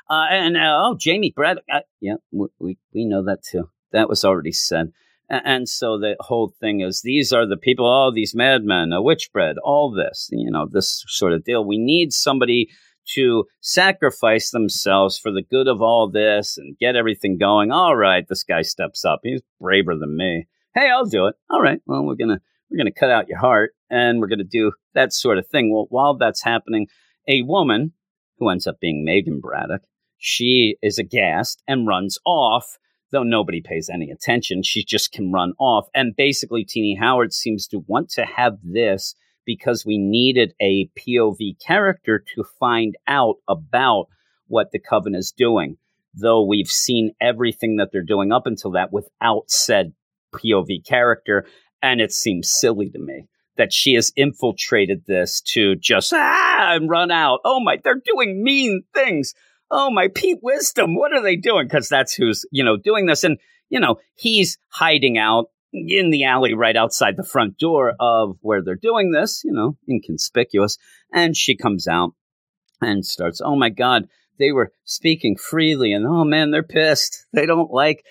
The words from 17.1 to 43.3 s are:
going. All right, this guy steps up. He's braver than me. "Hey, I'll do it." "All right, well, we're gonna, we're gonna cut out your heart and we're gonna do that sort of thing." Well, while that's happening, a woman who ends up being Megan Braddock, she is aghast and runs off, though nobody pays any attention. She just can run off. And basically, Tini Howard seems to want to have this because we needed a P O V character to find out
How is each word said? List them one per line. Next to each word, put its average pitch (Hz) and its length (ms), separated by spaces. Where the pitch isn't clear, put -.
going. 104 340
All 165 240
right, 95 320
this - 160
guy 85 180
steps - 440
up. 78 180
He's 127 180
braver 92 380
than 76 180
me. 85 320
"Hey, 262 160
I'll 254 160
do 196 220
it." - 80
"All - 120
right, 143 240
well, 135 180
we're 139 120
gonna, 113 260
we're 190 80
gonna 110 140
cut - 180
out 113 180
your 87 120
heart 110 360
and 120 300
we're 107 80
gonna 101 160
do 107 300
that 131 200
sort 190 240
of 90 100
thing." 120 260
Well, 107 160
while 139 260
that's 113 280
happening, 113 440
a 135 140
woman 143 520
who 113 120
ends 95 180
up 82 120
being 76 240
Megan 80 360
Braddock, 73 440
she 120 640
is 104 160
aghast 95 720
and 127 200
runs 95 380
off, 123 520
though 135 120
nobody 104 380
pays 82 280
any 85 220
attention. 95 520
She 104 200
just - 280
can 95 200
run 90 280
off. 120 340
And 123 220
basically, 135 480
Tini 104 320
Howard 117 380
seems 107 340
to 92 200
want 104 240
to 117 140
have 120 380
this 95 520
because 117 400
we 107 120
needed 113 640
a 98 340
P 120 240
O 107 120
V 98 240
character 180 580
to 110 80
find 117 360
out 131 300